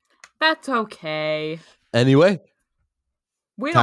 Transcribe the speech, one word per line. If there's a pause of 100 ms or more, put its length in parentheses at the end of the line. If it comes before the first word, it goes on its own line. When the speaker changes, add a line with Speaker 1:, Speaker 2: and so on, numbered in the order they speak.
(400)
Speaker 1:
That's
okay. (340)
Speaker 2:
Anyway, (1160)
Speaker 1:
We
don't
Speaker 2:
time